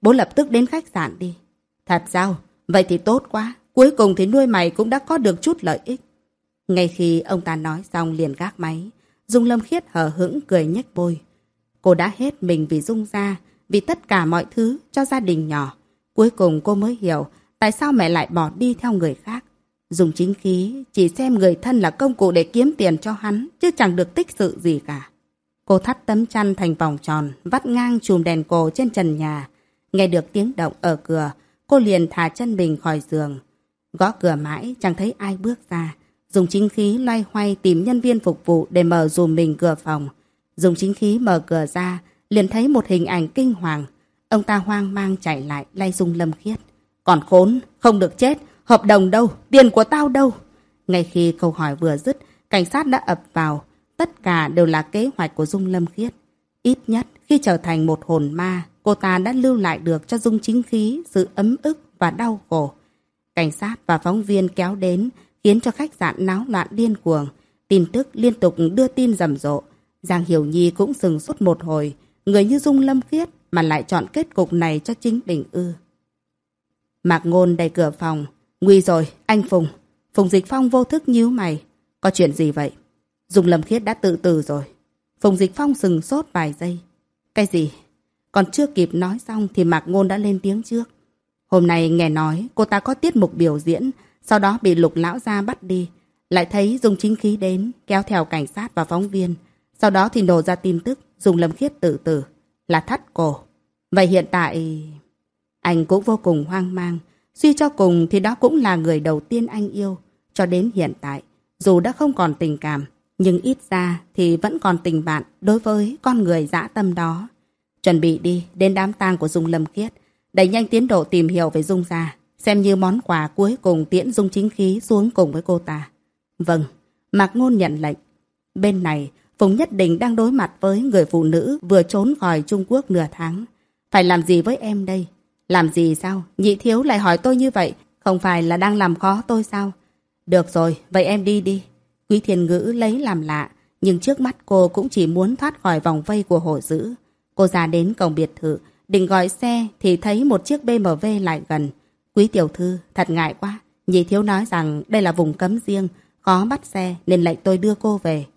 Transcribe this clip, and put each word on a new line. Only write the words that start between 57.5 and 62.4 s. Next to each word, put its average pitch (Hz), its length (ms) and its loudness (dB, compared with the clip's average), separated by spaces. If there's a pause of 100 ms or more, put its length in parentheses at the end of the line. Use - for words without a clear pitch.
thành 165 300 -2
một 160 200 0
hồn 151 260 0
ma, 180 300 -4 (200)
cô 208 120 2
ta 185 240 -2
đã 196 140 -2
lưu 254 240 2
lại 180 220 0
được 160 300 -2
cho 233 100 -2
Dung 220 200 0
Chính 226 240 0
Khí 226 480 -2
sự 185 240 0
ấm 220 280 0
ức 302 180 -2 (180)
và 170 120 0
đau 220 300 -6 (100)